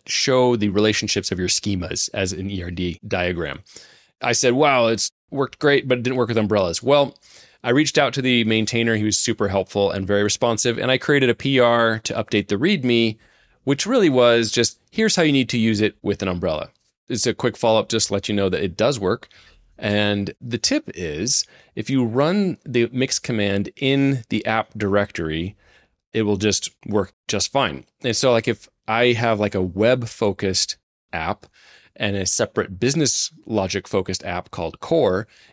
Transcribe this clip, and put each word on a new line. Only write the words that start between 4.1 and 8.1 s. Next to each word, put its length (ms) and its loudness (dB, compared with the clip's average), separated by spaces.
I 120 0
said, 220 2
"Wow, 340 4
it's 240 -2
worked 300 -4
great, 260 4
but 120 2
it 40 -8
didn't 160 -2
work 100 0
with 100 0
umbrellas." 440 0
Well, 340 2
I 80 -2
reached 280 2
out 160 2